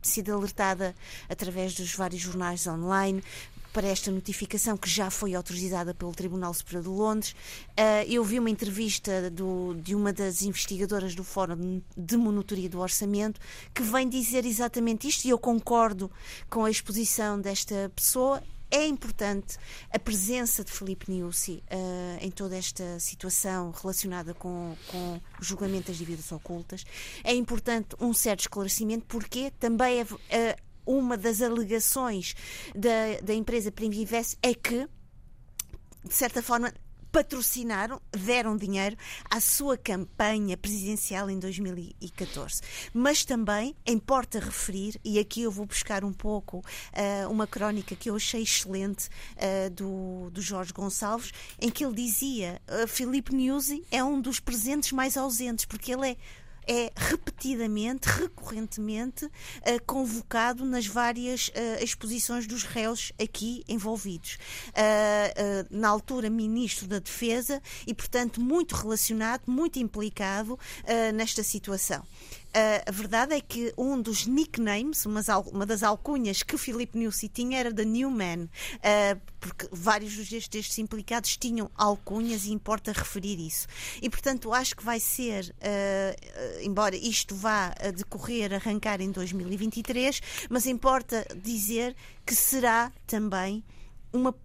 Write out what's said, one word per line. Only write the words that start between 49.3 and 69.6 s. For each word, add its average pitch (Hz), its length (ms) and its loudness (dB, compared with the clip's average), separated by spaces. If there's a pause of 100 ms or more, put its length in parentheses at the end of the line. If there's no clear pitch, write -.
eh, 190 320 2
do, 185 600 -6
do 175 120 -8
Jorge 185 320 -4
Gonçalves, 208 580 -2 (260)
em 233 120 2
que 285 160 -2
ele 240 100 0
dizia, 220 720 -2
eh, 220 180 2
"Filipe 254 480 0
Nyusi 277 560 2
é 262 140 2
um 277 160 2
dos 254 220 -2
presentes 247 500 0
mais 262 240 2
ausentes", 247 480 0
porque - 300 -4
ele 262 160 2
é, 247 80 -4 (500)
é 240 280 2
repetidamente, 233 1120 0
recorrentemente, 220 1200 -2 (320)
eh, 240 160 4
convocado 240 880 0
nas 247 220 2
várias, 240 680 0
eh, 226 300 0
exposições 233 640 -2
dos 226 160 -2
réus 226 480 -2 (100)
aqui 220 460 -2
envolvidos. 196 720 -4 (340)
Eh, 208 600 6
eh, 196 340 0
na 214 200 2
altura, 220 380 0
ministro 220 600 0
da 202 100 -2
Defesa 240 640 0 (240)
e, 233 80 -2
portanto, 240 480 0
muito 320 340 4
relacionado, 220 720 0
muito 269 320 2